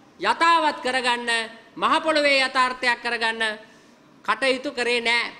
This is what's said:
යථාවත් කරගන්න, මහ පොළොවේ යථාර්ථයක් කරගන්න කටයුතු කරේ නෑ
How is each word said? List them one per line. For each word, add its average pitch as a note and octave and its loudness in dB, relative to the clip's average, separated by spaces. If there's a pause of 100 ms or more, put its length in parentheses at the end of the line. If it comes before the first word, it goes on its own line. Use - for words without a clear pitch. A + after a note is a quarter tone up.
(200)
යථාවත් D4+ 2
කරගන්න, B3 -2 (460)
මහ A3 0
පොළොවේ D4 2
යථාර්ථයක් B3+ 0
කරගන්න A3+ -2 (840)
කටයුතු C4 0
කරේ A#3+ -2
නෑ A#3 0